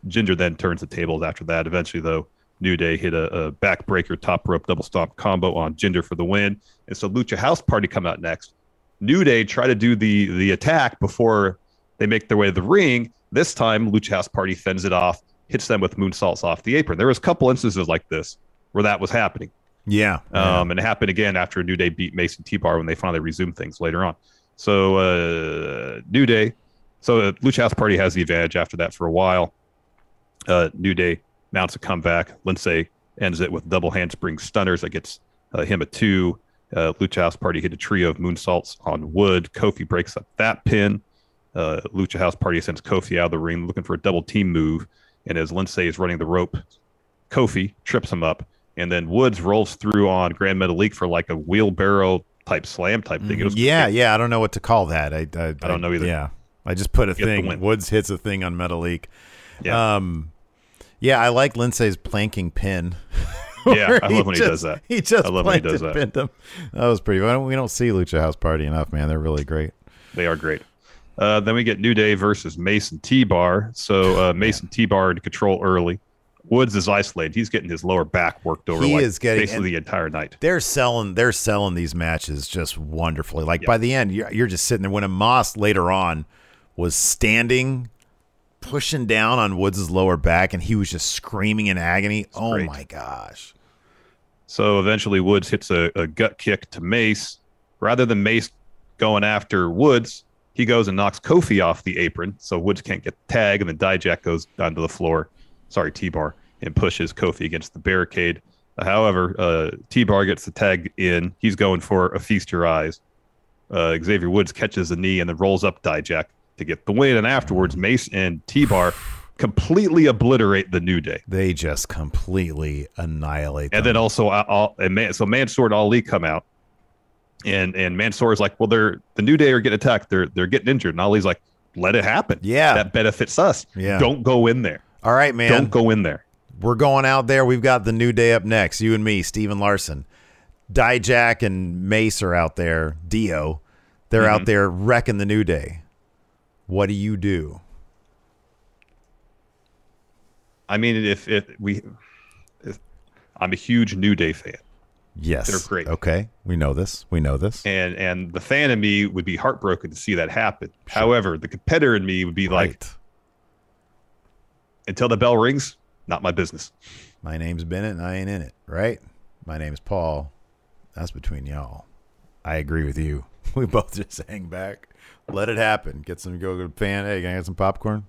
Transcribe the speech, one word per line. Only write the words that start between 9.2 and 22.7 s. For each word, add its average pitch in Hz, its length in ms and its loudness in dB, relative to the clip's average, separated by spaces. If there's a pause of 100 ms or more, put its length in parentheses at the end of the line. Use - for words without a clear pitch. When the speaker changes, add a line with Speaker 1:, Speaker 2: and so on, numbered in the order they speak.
Speaker 1:
Day 117 220 4
try 123 200 -2
to 131 100 4
do 117 200 2
the, 104 320 4
the 92 240 2
attack 139 480 2
before 101 580 2 (400)
they 110 80 0
make 107 220 0
their 107 100 2
way 101 100 4
to 95 40 2
the 90 100 -2
ring. 123 500 2 (200)
This 156 240 0
time, 110 360 2
Lucha 107 180 2
House 95 180 -2
Party 95 260 -2
fends 92 320 -4
it 92 80 0
off, 90 280 0 (260)
hits - 200 -4
them 104 140 0
with - 160 -2
moonsaults 95 460 -2
off 85 200 -2
the 117 120 -2
apron. 151 240 0
There 117 80 4
was 131 100 4
a - 40 -14
couple 170 280 2
instances 95 380 0
like 82 220 -2
this 78 280 -8 (360)
where 104 100 0
that 101 160 2
was 98 100 -2
happening. 104 400 -2 (380)
Speaker 2:
Yeah, 104 320 2 (140)
yeah. 95 260 4
Speaker 1:
Um, 87 100 0
and 90 100 -2
it 95 40 -2
happened 107 260 0
again 98 260 0
after 90 280 -2
New 90 140 -2
Day 87 120 2
beat 82 240 -8
Mason 87 300 -4
T-Bar 85 340 0